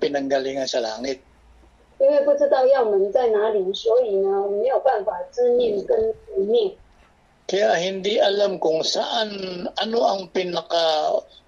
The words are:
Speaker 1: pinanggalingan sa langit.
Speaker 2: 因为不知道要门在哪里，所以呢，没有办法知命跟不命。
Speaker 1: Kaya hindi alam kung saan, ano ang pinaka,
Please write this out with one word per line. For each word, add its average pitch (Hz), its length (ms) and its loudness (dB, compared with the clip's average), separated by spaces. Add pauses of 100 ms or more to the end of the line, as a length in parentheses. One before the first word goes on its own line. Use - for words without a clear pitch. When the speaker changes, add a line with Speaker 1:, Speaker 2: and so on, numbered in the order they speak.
Speaker 1:
pinanggalingan 135 680 -2
sa 131 140 -4
langit. 117 400 -6 (800)
Speaker 2:
因 269 100 6
为 294 140 4
不 285 100 2
知 285 140 2
道 262 180 4
要 262 180 4
门 196 280 0
在 240 160 2
哪 214 220 2
里， 196 220 0
所 226 300 0
以 208 140 -2
呢， 196 320 0
没 202 180 -2
有 539 140 0
办 220 240 0
法 - 160 -4 (100)
知 247 240 2
命 466 320 0
跟 440 260 0 (140)
不 392 140 -4
命。 427 340 0 (720)
Speaker 1:
Kaya 202 300 2
hindi 190 400 -2
alam 202 400 2
kung 160 240 0
saan, 220 480 -2 (480)
ano 226 220 -2 (100)
ang 190 240 -4
pinaka, 165 880 0 (280)